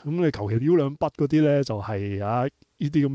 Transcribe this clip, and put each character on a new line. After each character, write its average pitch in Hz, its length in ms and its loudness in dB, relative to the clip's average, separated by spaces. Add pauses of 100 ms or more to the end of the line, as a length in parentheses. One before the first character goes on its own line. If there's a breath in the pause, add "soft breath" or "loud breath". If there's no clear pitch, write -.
噉 170 200 0
你 156 60 4
求 104 200 -4
其 110 80 0
撩 151 180 2
兩 143 200 0
筆 156 200 -2
嗰 147 100 0
啲 156 160 2
呢， 143 220 4
就 107 180 -4
係 101 420 -4
啊， 117 200 -2
呢 - 460 -8
啲 147 160 2
噉 - 80 -2